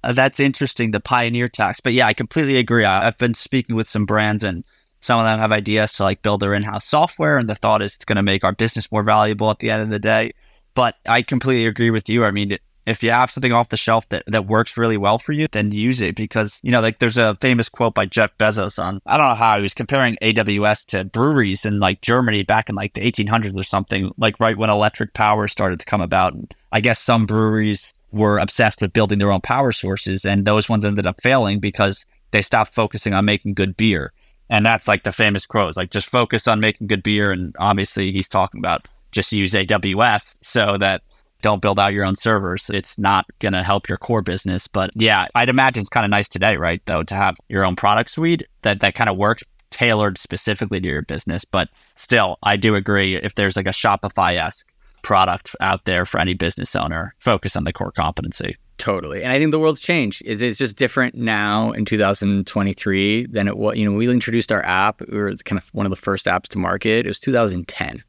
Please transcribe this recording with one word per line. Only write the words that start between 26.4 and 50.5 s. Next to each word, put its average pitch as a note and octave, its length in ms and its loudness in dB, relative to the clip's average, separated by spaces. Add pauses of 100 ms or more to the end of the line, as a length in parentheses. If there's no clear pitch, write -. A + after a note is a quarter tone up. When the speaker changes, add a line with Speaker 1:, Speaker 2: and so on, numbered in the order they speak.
Speaker 1:
I A2 80 2
guess A2+ 200 2
some A2+ 260 2
breweries G#2+ 680 0 (200)
were G#2 260 4
obsessed - 400 2
with G2 140 -2
building G#2 260 2
their G2+ 140 4
own F#2+ 80 0
power B2+ 320 0
sources, F#2+ 520 -4
and G2 200 2
those G#2+ 240 2
ones G#2+ 160 0
ended G2+ 200 0
up F2+ 160 -4
failing A2+ 380 2
because G2 460 0 (260)
they G#2 100 4
stopped A2 320 0
focusing G#2+ 400 -2
on G2+ 120 2
making G#2 280 0
good F#2+ 220 0
beer. G2+ 380 0 (360)
And G#2+ 160 2
that's, A2+ 220 2
like, G#2 160 2
the - 80 -2
famous G#2 340 0
quote, G2 260 0
is, D2+ 60 -6
like, F#2 140 -6
"Just - 180 -4
focus A#2+ 380 0
on G#2+ 140 2
making G#2+ 260 -2
good G2+ 160 -2
beer." G#2 300 0
And F2+ 260 -6
obviously G2 540 0
he's F#2+ 160 -4
talking F#2+ 300 -2
about - 280 -2 (240)
just - 220 -2
use G2 200 0
A F#2+ 120 2
W G2 360 0
S A2+ 400 0
so G2+ 360 0
that G2 240 0 (400)
don't G#2 200 0
build G2 180 2
out G2+ 140 4
your G2+ 120 0
own F#2+ 100 0
servers. G2 540 0
It's G2+ 280 -6
not G2 280 2 (140)
gonna F#2+ 220 -2
help G2 280 -2
your F#2 80 -4
core A2+ 240 -2
business. F2+ 460 -4
But F#2+ 280 -2
yeah, G#2+ 400 4
I'd A#2+ 140 4
imagine C3 320 2
it's G2 80 -6
kinda A2 180 0
nice G2+ 220 0
today, F#2+ 260 2
right, E2+ 300 -2
though, D#2+ 180 -2
to - 100 -8
have F#2+ 240 0 (120)
your G2 160 0
own F2+ 100 0
product G#2+ 340 2
suite E3 320 0 (200)
that, G2+ 180 0
that G2 160 0
kinda A2 180 2
works G2+ 300 0 (260)
tailored G#2+ 480 0
specifically G#2 640 -4